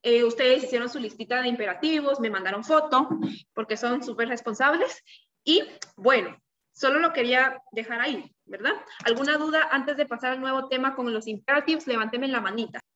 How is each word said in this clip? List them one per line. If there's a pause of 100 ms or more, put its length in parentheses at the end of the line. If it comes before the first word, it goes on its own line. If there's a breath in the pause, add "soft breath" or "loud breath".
Eh,
ustedes
hicieron
su
listita
de
imperativos,
me
mandaron
foto, (440 loud breath)
porque
son
súper
responsables. (400 loud breath)
Y, (340)
bueno, (340)
solo
lo
quería (160)
dejar
ahí, (120)
¿verdad? (300 loud breath)
¿Alguna
duda
antes
de
pasar
al
nuevo
tema
con
los
imperativos?
Levánteme
la
manita. (160)